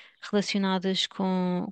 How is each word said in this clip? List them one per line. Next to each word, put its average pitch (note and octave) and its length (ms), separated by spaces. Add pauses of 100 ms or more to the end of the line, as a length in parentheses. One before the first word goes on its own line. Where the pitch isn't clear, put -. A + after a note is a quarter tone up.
(220)
relacionadas F#3+ 840
com, F#3 640